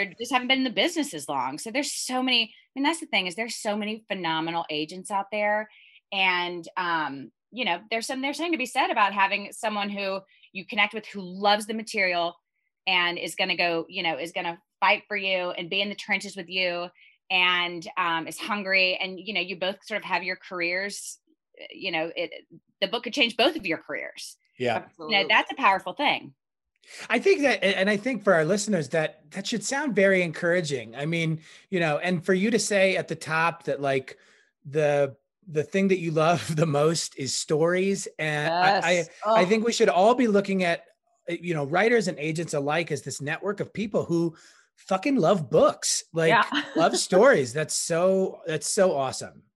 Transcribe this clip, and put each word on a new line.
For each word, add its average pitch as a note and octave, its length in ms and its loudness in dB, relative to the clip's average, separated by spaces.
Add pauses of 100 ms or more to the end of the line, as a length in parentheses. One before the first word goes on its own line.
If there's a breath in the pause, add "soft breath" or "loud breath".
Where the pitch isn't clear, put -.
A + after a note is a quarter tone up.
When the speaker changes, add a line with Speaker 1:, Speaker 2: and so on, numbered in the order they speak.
Speaker 1:
they're F#3 140 -10
just B3 120 -8
haven't B3 180 0
been C4 100 -4
in C4 60 0
the B3+ 60 -2
business C4+ 440 -2
as D3 120 -8
long. C3+ 320 -4
So A3+ 120 -10
there's C#4+ 220 -4
so B3+ 300 -4
many, B3 220 2
I - 300 -16
mean, C4+ 100 -4
that's E4 160 0
the D#4+ 60 -12
thing F#3+ 200 -2
is F3 80 -8
there's A#3 220 -6
so G#3 220 -4
many G#3+ 300 -6
phenomenal E3 600 -4
agents D#3+ 400 -6
out G3 220 -4
there. G#3 380 -2 (420 soft breath)
And, F3+ 640 0
um, D#3 540 -2 (200)
you A#3 140 -6
know, F3 160 0 (100)
there's A3+ 160 -2
some, C4 140 -4
there's C#4 160 -4
something E4+ 160 -2
to C4 60 0
be B3+ 80 -2
said D#4 240 0
about G#3 240 2
having G3 380 0
someone G#3 360 -4
who G3 320 -4 (320 soft breath)
you F#3 140 -12
connect G#3 260 0
with G#3+ 140 -10
who G3+ 160 -12
loves G3+ 440 0
the A3+ 60 -8
material F#3 640 -2 (520)
and F3 300 2
is - 180 -8
gonna F#3 220 -2
go, E3+ 320 0
you F#3 140 -8
know, D#3+ 160 -2
is E3 140 -8
gonna F3 260 -6 (220)
fight G#3 280 0
for G#3 80 -4
you F#3 360 -2
and E3+ 180 -10
be F#3+ 100 -2
in G3+ 80 -2
the G3+ 60 -8
trenches G3+ 420 -8
with F3 140 -12
you F3+ 380 -4 (420 soft breath)
and, F3+ 560 0 (100)
um, E3 320 -2
is - 100 -12
hungry. F#3+ 640 0
And, F#3 180 -6
you F#3+ 140 -10
know, F3+ 80 -2
you F3+ 160 -6
both F#3 200 -4 (100)
sort G#3+ 100 -6
of F#3+ 80 -6
have F3 180 -2
your F#3 140 -4
careers, F#3 840 -6 (520)
you F#3 200 -8
know, E3 240 -2
it, E3+ 160 -6 (500)
the G3 60 0
book A3+ 180 -6
could A3+ 100 -6
change A#3+ 220 0
both D4+ 200 2
of G3 100 -10
your D#3 120 -2
careers. - 580 -12 (220)
Speaker 2:
Yeah. B2 80 -4
Speaker 1:
You A2+ 140 0
know, - 60 -16
Speaker 3:
Absolutely. E3 440 -2
Speaker 1:
that's C4 220 4
a - 40 -10
powerful F#3+ 380 2
thing. E3+ 380 -2 (800 loud breath)
Speaker 2:
I A#3 80 2
think E4+ 240 4
that, B3 200 2
and, F#3+ 120 4
and F#3+ 160 2
I G#3 60 2
think A3 260 -4
for G3 100 4
our D#3+ 120 6
listeners F#3 460 0
that D#3 420 -2
that G3 140 -10
should - 180 -4
sound C#4 320 0
very G3 260 6
encouraging. D3 720 -2
I C#3+ 80 -6
mean, D#3+ 360 0 (300 loud breath)
you F3+ 100 0
know, D3+ 180 2
and F3 260 -2
for G3 100 2
you G3 180 2
to A3 60 2
say F#3+ 380 4
at E3 120 -4
the D#3+ 80 -6
top D#3+ 480 -2
that, C#3 180 -2
like, C3+ 340 -2 (480 soft breath)
the, C#3+ 520 2 (340)
the D3 140 0
thing G3 240 2
that F#3 100 4
you E3 140 -2
love D#3+ 440 2
<laughs> - 0 -
the D#3+ 100 2
most D#3 520 0
is C3 180 -4
stories. F3+ 680 0 (120)
And D#3 360 0
I, F#3+ 240 4
I, E3+ 140 0
Speaker 3:
Yes. E3+ 160 0 (180)
Speaker 2:
I A3+ 160 6
Speaker 3:
Oh. - 40 4
Speaker 2:
think A3 200 2
we A3+ 60 2
should G#3+ 180 4
all G3+ 240 6
be B3 140 4
looking G3 360 2
at, E3+ 200 0 (440)
uh, E3+ 120 -4
you E3+ 140 -4
know, C#3+ 100 0
writers G3 440 2
and E3 100 -4
agents D#3 360 -4
alike D3+ 380 0
as B2+ 100 -4
this - 180 -10
network E3 400 -4
of - 120 -6
people G#3 320 -2
who E3+ 300 0 (420 soft breath)
fucking B3+ 400 0
love E3 340 4
books, - 540 2 (100)
like, D#3+ 160 2
Speaker 3:
Yeah. A3 140 6 (240)
<laughs> - 80 -6
Speaker 2:
love A3+ 200 4
stories. F#3 560 6
That's D3+ 240 -4
so, F#3+ 720 0
that's D#3 260 -4
so F#3 240 4
awesome. B2 460 -4 (140)